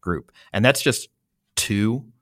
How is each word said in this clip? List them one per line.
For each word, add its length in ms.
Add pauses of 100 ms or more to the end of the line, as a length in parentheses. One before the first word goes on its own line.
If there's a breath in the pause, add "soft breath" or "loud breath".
group. 300 (200 soft breath)
And 100
that's 200
just 260 (480)
two 500 (160)